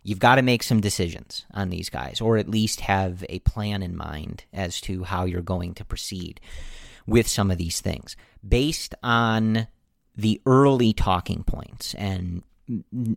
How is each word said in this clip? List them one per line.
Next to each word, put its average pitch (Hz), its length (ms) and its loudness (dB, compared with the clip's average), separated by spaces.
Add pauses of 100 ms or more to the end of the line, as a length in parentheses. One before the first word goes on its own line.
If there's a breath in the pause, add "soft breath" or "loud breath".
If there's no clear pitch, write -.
you've 98 180 -6
gotta 127 220 6
make 123 220 2
some 110 180 4
decisions - 720 -4
on 95 160 -4
these 85 200 -8
guys, - 300 -8
or 113 180 2
at 107 120 0
least 110 320 0
have 95 480 0
a 92 100 -8
plan 104 440 -2
in 87 120 -6
mind 78 560 -10
as 90 300 -6
to 92 220 -6
how 92 200 -2
you're 90 180 -2
going 87 340 -4
to - 100 -14
proceed - 560 -8 (640 loud breath)
with 113 220 4
some 98 240 2
of 87 60 0
these 87 220 -4
things. - 380 -8 (280 soft breath)
Based 127 580 2
on 113 640 2 (500)
the 107 280 2
early 131 460 6
talking 92 520 0
points, - 500 -6
and 90 500 -6 (720)